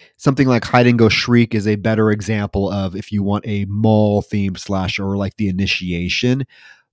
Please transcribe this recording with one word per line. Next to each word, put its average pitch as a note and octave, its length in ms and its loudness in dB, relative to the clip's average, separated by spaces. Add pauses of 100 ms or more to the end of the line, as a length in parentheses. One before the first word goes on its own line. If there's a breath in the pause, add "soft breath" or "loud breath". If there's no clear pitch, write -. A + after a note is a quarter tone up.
(180 soft breath)
something C#3 300 2
like A#2+ 180 0
Hide B2 220 4
and A#2+ 120 4
Go A2+ 80 8
Shriek A#2 480 2
is G#2 120 -2
a G#2+ 80 2
better G#2+ 360 0
example G#2 580 -4
of F#2+ 280 -6
if - 160 -12
you G2+ 100 -2
want G2+ 240 -2
a G2+ 180 -4
mall-themed G#2 920 0
slasher F#2+ 460 -4
or, G2 100 -2
like, G2 220 -4
The G#2 100 -2
Initiation. F#2 1000 -2 (480 soft breath)